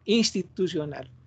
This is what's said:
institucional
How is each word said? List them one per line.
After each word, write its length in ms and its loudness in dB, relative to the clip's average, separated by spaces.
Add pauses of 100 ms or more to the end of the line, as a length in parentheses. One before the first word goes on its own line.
institucional 1080 0 (160)